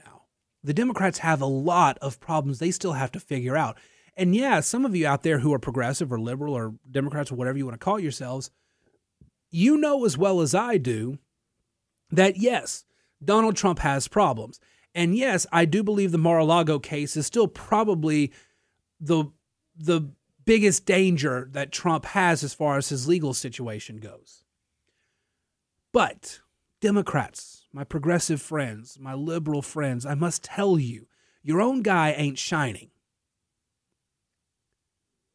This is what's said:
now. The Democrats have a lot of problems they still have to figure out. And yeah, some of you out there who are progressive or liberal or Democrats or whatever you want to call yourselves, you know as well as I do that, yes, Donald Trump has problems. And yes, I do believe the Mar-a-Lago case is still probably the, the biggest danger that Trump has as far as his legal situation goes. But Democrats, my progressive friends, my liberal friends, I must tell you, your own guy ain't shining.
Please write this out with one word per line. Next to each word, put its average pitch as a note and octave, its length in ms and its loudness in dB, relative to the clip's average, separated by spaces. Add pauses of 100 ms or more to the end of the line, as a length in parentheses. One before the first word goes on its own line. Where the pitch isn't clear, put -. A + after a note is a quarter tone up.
now. - 200 -20 (380)
The C#3+ 100 -2
Democrats G3 440 0
have D#3+ 240 0
a C3+ 60 -2
lot C#3+ 520 2
of C#3 200 -8
problems C#3+ 400 -4
they E3+ 100 -2
still F3+ 240 -4
have C3 200 -4
to - 60 -12
figure C3 380 -4
out. B2+ 220 -2 (360)
And F#3 200 2
yeah, A#3+ 240 4
some B3 260 0
of G#3 100 0
you D#3 120 2
out C#3 160 0
there D#3 160 2
who C#3+ 120 2
are C#3 60 2
progressive B2+ 560 -2
or A2+ 60 -2
liberal C3+ 340 -4
or A2+ 220 -6 (140)
Democrats C#3 420 -4
or C3 40 -6
whatever B2+ 220 -2
you C#3 80 -4
want A#2+ 80 -8
to A#2 100 -16
call G#3 160 0
yourselves, C3+ 520 -6 (1000)
you A3+ 280 4
know C#4+ 280 2
as D3+ 100 2
well F#3 260 2
as D3 120 0
I A3+ 240 2
do B2 400 -2 (960)
that, F#3 260 4
yes, A#3 480 -2 (360)
Donald G#3+ 340 2
Trump F3+ 240 0
has C#3 280 0
problems. B2 520 0 (340)
And F3 240 2
yes, A#3+ 340 0
I E3+ 140 6
do F3 160 2
believe G3+ 300 0
the E3 80 0
Mar-a-Lago D#3+ 580 4
case D3 400 -6
is D3+ 80 -2
still A3+ 220 2
probably D#3+ 840 0 (680)
the, D#3 240 0 (500)
the D#3+ 360 0 (340)
biggest G#3+ 400 4
danger D3+ 680 2
that C#3 220 -6
Trump D#3+ 320 -2
has E3+ 360 0
as C#3+ 120 -6
far C#3+ 240 0
as C#3 100 -2
his C3+ 220 -4
legal D#3 240 2
situation A2+ 640 -8
goes. - 480 -20 (1500)
But - 480 -2 (400)
Democrats, - 920 -2
my C#3 100 -10
progressive D#3+ 580 -2
friends, B2 560 -8
my C3+ 180 -12
liberal D3+ 480 -4
friends, C3 420 -4
I C#3+ 80 -4
must E3 300 -2
tell G3 360 2
you, A#2+ 280 -6 (340)
your D#3 180 0
own B3 220 2
guy F3 300 2
ain't C#3+ 260 -2
shining. C#3 540 -4 (2500)